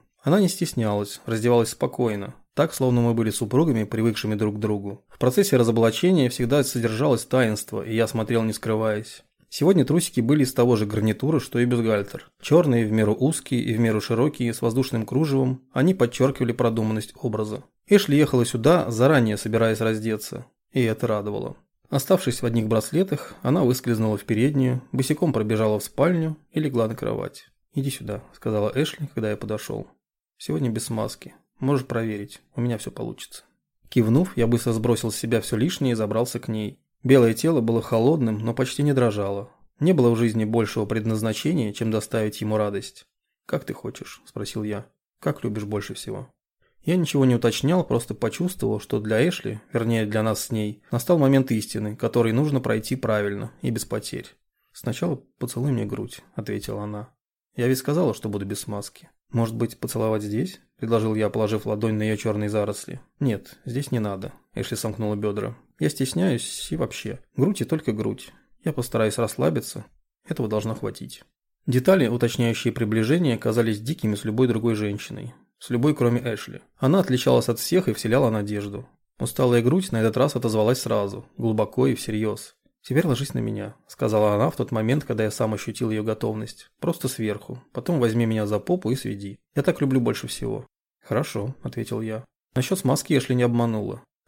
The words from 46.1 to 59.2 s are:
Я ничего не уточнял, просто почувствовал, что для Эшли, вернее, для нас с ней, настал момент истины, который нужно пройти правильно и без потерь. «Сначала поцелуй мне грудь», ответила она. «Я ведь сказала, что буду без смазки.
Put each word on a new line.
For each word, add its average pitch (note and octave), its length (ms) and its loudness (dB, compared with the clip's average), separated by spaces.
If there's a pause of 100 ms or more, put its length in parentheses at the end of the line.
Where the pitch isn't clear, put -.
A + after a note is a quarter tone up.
Я E3+ 120 2
ничего D3 300 4
не B2+ 100 6
уточнял, C3+ 480 2
просто B2 320 -2
почувствовал, A#2 640 -2
что - 200 -4
для A2 280 2
Эшли, A2 340 -4 (100)
вернее, A2+ 360 0
для G#2+ 160 0
нас G#2+ 220 -2
с - 60 -8
ней, G#2 380 -4
настал D#3 300 2
момент C3+ 320 4
истины, G#2+ 440 -4
который A2+ 380 2
нужно C#3 260 2
пройти A#2 360 -2
правильно G#2+ 560 -2 (100)
и B2 100 -2
без A2 140 -4
потерь. - 500 -10 (360)
«Сначала C#3+ 500 -4 (160)
поцелуй B2 340 -4
мне A2+ 140 -2
грудь», - 360 -8 (140)
ответила G#2 480 -6
она. G#2 260 -10 (460)
«Я B2 120 0
ведь B2+ 120 2
сказала, D3 340 0
что - 160 -8
буду G2+ 160 -6
без G2+ 160 -6
смазки. - 480 -10 (220)